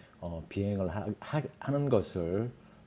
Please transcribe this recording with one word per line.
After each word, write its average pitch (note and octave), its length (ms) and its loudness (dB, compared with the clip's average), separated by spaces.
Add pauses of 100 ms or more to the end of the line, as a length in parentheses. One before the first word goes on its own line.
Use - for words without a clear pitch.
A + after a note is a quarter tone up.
(200)
어, E2+ 280 -6
비행을 G2 400 0
하-, F2+ 180 -4 (120)
하-, - 240 -2 (160)
하는 C#3+ 300 0
것을, G2 640 2 (360)